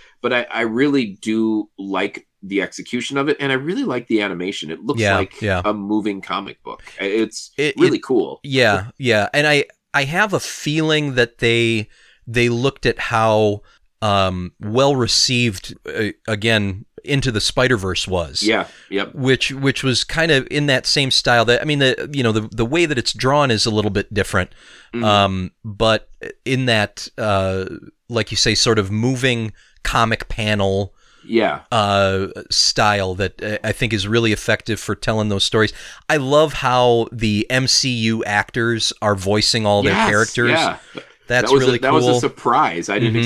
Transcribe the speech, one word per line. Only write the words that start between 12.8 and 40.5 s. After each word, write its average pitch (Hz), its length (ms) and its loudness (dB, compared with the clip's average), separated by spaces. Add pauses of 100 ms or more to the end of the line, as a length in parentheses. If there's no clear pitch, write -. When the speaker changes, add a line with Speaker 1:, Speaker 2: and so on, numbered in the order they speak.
Speaker 2:
at 117 120 0
how, 107 640 2 (400)
um, 95 580 0
well 127 360 2
received, 120 800 0 (120)
uh, 104 220 -4 (200)
again, 107 560 0 (200)
Into 135 260 -2
the 104 100 -2
Spider-Verse 110 680 0
was. 85 340 -4
Speaker 1:
Yeah, 107 240 0 (240)
yep. 98 240 -4
Speaker 2:
Which, 131 380 0
which - 320 -2
was 127 200 0
kind 160 280 -2
of 131 180 2
in 147 160 -2
that 131 200 0
same 135 260 0
style. 120 320 4
That, 120 180 2
I - 20 -6
mean, 151 140 0
the, 135 340 0
you 139 120 0
know, 113 80 4
the, 107 180 -2
the 113 160 -2
way 165 180 0
that 147 140 -2
it's - 140 -2
drawn 135 400 2
is 104 120 0
a 117 60 0
little 107 220 0
bit 98 200 -4
different. 98 380 0 (420)
Speaker 1:
Mm-hmm. 117 120 -2
Speaker 2:
Um, 98 460 2 (140)
but 110 440 0 (360)
in 131 220 -2
that, 110 400 -2 (100)
uh, 95 500 0 (420)
like 113 240 -4
you 101 40 -6
say, 110 200 2
sort 107 240 4
of 95 100 -2
moving 117 640 0 (320)
comic 113 440 0
panel 101 640 0 (300)
Speaker 1:
Yeah. 101 360 0 (100)
Speaker 2:
uh, 98 560 2 (240)
style 101 640 0
that, 92 260 -4
uh, 107 220 -6
I 107 80 -2
think 113 220 -2
is 101 160 -2
really 113 240 2
effective 107 480 -2
for 104 160 -4
telling 110 320 0
those 98 160 0
stories. 110 280 2 (360)
I 156 80 2
love 147 380 2
how 123 580 2
the 107 380 0
M 127 180 0
C - 220 0
U 113 340 -2
actors 117 760 -2
are 104 140 2
voicing 104 500 0
all 101 200 4
their 101 100 2
Speaker 1:
Yes, 107 160 2
Speaker 2:
characters. 113 400 2